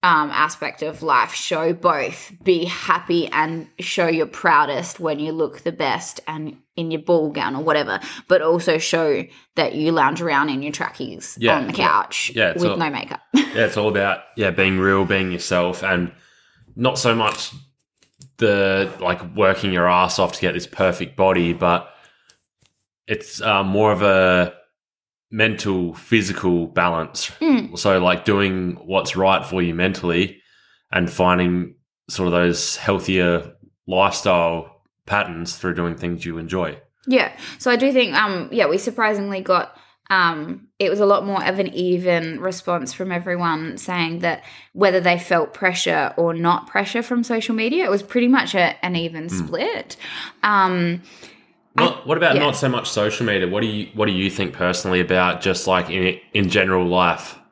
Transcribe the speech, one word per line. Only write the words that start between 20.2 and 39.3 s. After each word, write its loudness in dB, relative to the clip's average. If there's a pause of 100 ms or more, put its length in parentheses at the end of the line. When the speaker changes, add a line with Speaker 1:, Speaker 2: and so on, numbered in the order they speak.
Speaker 2:
to -8
get 0
this -6
perfect -2
body, 4
but 0 (1160)
it's, -6
uh, 2
more 4
of 0
a 4 (760)
mental, 0
physical 0
balance. -2 (100)
Speaker 1:
Mm. 2
Speaker 2:
So, 4
like, 2
doing 0 (120)
what's -2
right 2
for -2
you 0
mentally -2 (500)
and 0
finding 2 (340)
sort -2
of 0
those 0
healthier 0 (340)
lifestyle 0 (220)
patterns -4
through -4
doing -4
things -8
you -8
enjoy. -6 (300)
Speaker 1:
Yeah. 0 (240)
So 0
I 4
do 2
think, 2
um, 0
yeah, 0
we 0
surprisingly -2